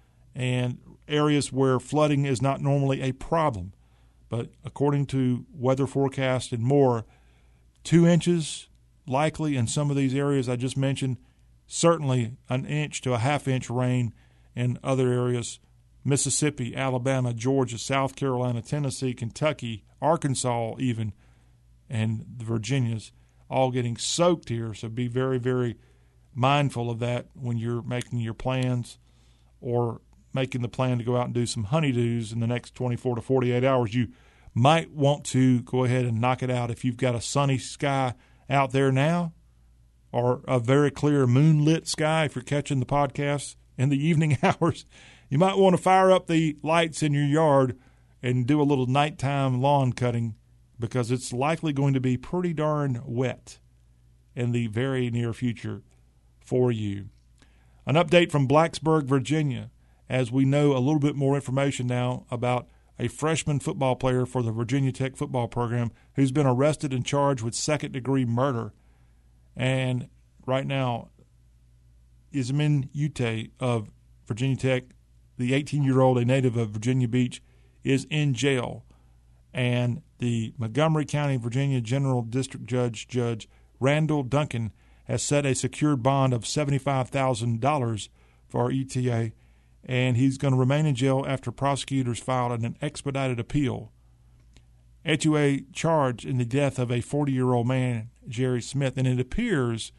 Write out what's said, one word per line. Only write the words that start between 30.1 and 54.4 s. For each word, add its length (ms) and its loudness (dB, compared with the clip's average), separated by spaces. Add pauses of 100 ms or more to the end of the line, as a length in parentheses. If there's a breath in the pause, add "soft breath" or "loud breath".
making 280 -4
the 80 -4
plan 280 0
to 60 -4
go 140 0
out 80 0
and 80 -6
do 120 0
some 200 -4
honeydews 640 0
in 80 -6
the 80 -2
next 260 -6
twenty-four 420 -2
to 60 -4
forty-eight 440 2
hours. 280 2
You 140 0 (460 loud breath)
might 380 4
want 340 0
to 380 4
go 200 -2
ahead 220 0
and 160 -2
knock 200 0
it 80 -2
out 220 -2
if 140 -8
you've 100 0
got 200 0
a 60 -6
sunny 360 0
sky 560 -2 (360 soft breath)
out 220 2
there 200 4
now 420 0 (800)
or 340 2
a 120 2
very 300 4
clear 380 2
moonlit 600 4
sky 380 0
if 100 -6
you're 80 -8
catching 360 -2
the 60 -2
podcast 720 -2 (220)
in 120 2
the 120 2
evening 380 4
<laughs> 40 0
hours. 420 0 (440 loud breath)
You 80 0
might 200 4
want 180 6
to 60 -2
fire 300 6
up 160 4
the 360 2
lights 400 0
in 100 2
your 120 2
yard 520 4 (460 soft breath)
and 240 0
do 140 2
a 20 4
little 240 2
nighttime 760 0
lawn 320 2
cutting 420 -2 (440)
because 320 -2
it's 200 -4
likely 400 -2
going 220 2
to 80 0
be 160 0
pretty 360 -4
darn 520 -2
wet 540 -6 (760)
in 160 -2